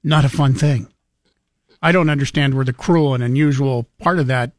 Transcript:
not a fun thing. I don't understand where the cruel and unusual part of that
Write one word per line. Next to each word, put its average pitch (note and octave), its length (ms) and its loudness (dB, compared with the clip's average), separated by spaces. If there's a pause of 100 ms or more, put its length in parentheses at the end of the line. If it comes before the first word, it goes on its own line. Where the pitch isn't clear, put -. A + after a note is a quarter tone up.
not D3+ 220 2
a C#3 40 2
fun C3+ 260 2
thing. C#3+ 340 -2 (920)
I E3 100 2
don't E3+ 180 2
understand C#3 440 0
where C3 120 -2
the B2+ 60 -2
cruel D3+ 420 0
and B2 80 -2
unusual C3+ 640 0 (120)
part F3+ 200 -2
of C#3+ 80 0
that B2+ 320 -4